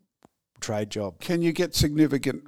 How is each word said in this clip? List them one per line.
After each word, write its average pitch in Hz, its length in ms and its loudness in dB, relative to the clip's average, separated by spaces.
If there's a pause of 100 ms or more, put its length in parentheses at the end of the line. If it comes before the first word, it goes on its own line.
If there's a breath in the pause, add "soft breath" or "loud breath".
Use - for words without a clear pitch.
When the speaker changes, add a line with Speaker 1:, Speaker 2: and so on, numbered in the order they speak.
(600)
Speaker 1:
trade 107 320 -4
job. 98 280 -6
Speaker 2:
Can 170 220 -2
you 170 100 2
get 175 220 -2
significant, 147 760 2